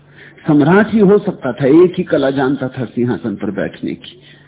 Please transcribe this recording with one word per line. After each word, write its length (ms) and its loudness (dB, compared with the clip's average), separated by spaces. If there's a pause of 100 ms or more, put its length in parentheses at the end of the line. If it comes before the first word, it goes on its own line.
(480)
सम्राट 460 2
ही 60 0
हो 200 4
सकता 340 -6
था, 140 -4
एक 320 4
ही 60 -4
कला 260 -2
जानता 380 -4
था 160 -8
सिंहासन 520 -6
पर 140 -8
बैठने 440 -8
की, 280 -20 (260)